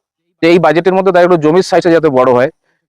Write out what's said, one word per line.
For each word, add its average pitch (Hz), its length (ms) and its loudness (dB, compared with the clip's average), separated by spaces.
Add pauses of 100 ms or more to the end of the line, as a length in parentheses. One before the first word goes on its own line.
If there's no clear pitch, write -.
(420)
তো 165 60 0
এই 180 120 2
বাজেটের 175 340 0
মধ্যে 190 180 -2
তাদের 175 200 2
একটু 156 180 0
জমির 180 140 0
সাইজটা 175 280 -2
যাতে 160 180 0
বড় 127 240 0
হয় 123 160 0 (400)